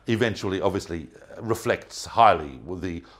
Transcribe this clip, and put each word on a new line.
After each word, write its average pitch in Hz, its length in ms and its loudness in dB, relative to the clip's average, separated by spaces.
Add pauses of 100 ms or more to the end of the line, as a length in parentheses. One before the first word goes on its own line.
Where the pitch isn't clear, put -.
eventually, 104 540 0
obviously, 92 480 -2 (280)
uh, - 60 -14
reflects 113 600 -4
highly 82 600 4
with 90 160 -10
the 85 220 -6 (180)